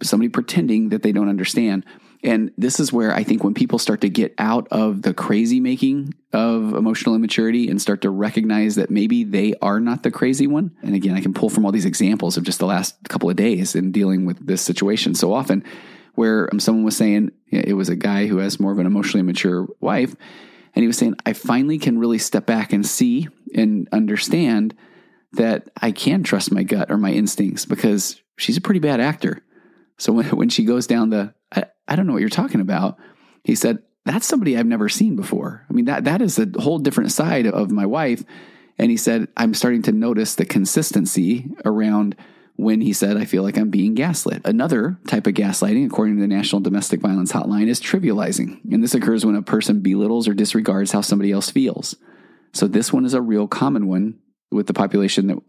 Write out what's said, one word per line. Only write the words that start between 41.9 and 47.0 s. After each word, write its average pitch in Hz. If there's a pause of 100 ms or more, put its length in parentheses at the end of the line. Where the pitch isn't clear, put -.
when 110
he 107
said, 101
'I 107
feel 92
like 101
I'm 107
being 101
gaslit.'" 147
Another 123 (100)
type 107
of 98
gaslighting, 104
according 107
to 101
the 101
National 101
Domestic 92